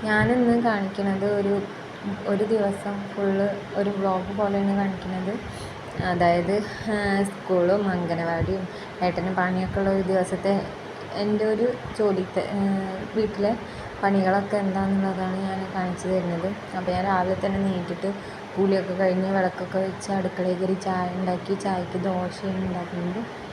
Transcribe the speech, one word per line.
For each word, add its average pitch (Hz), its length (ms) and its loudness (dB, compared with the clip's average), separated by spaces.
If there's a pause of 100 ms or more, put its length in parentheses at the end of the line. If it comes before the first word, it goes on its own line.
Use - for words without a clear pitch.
ഞാനിന്ന് 233 580 4
കാണിക്കുന്നത് 196 600 0 (100)
ഒരു, 202 260 2 (640)
ഒരു 202 180 2
ദിവസം 202 580 0 (120)
ഫുൾ 196 340 2 (260)
ഒരു 196 160 2
വ്ലോഗ് 190 460 0
പോലെയാണ് 196 400 2
കാണിക്കുന്നത്. 190 640 -2 (640)
അതായത്, 175 600 4 (300)
ആ, 202 300 2
സ്കൂളും 190 680 2
അംഗനവാടിയും 170 760 0 (340)
ഏട്ടന് 180 320 0
പണിയൊക്കെ 185 440 0
ഉള്ള 196 120 2
ഒരു 196 120 2
ദിവസത്തെ 190 640 2 (480)
എൻ്റെ 208 300 0
ഒരു 220 280 2 (260)
ജോലിത്തെ, 190 420 2
ആ, - 180 -2 (580)
വീട്ടിലെ 208 400 2 (460)
പണികളൊക്കെ 196 540 4
എന്താണെന്നുള്ളതാണ് 190 800 0
ഞാൻ 190 380 -4
കാണിച്ചു 180 340 -2
തരുന്നത്. 180 680 -2
അപ്പോൾ 180 160 -2
ഞാൻ 180 120 0
രാവിലെ 190 420 2
തന്നെ 196 120 0
എണീറ്റിട്ട് 185 540 0 (460)
കുളിയൊക്കെ 190 360 4
കഴിഞ്ഞ് 190 420 2
വിളക്കൊക്കെ 185 420 0
വെച്ച് 190 340 -2
അടുക്കളയിൽ 185 460 0
കയറി 185 160 2
ചായ 185 400 -2
ഉണ്ടാക്കി. 180 400 0
ചായക്ക് 185 500 -2
ദോശയാണ് 185 640 -2
ഉണ്ടാക്കുന്നത്. 180 880 -4